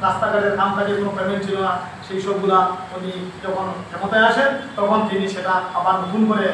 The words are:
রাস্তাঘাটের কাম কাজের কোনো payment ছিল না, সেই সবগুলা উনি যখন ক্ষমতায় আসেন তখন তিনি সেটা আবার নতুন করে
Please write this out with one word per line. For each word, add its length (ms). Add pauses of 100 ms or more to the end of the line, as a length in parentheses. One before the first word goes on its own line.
রাস্তাঘাটের 520
কাম 200
কাজের 220
কোনো 180
payment 300
ছিল 100 (100)
না, 60 (340)
সেই 180
সবগুলা 340 (380)
উনি 160 (320)
যখন 220 (240)
ক্ষমতায় 400
আসেন 180 (300)
তখন 200 (100)
তিনি 160 (100)
সেটা 200 (240)
আবার 240
নতুন 280
করে 240